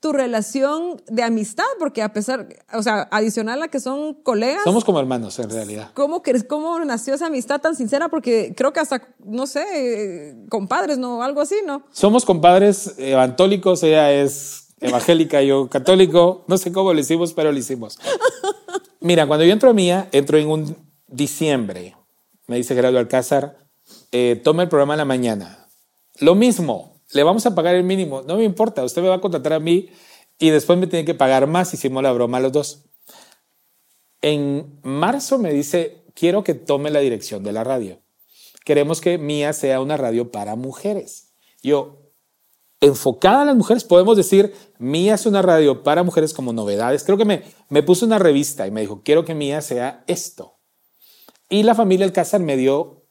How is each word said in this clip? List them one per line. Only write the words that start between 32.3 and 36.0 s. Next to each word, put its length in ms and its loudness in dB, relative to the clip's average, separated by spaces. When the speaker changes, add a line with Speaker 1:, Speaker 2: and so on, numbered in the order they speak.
Speaker 2:
los 120 0
dos. 320 -4
En 600 -4
marzo 560 -4
me 140 -2
dice, 500 -4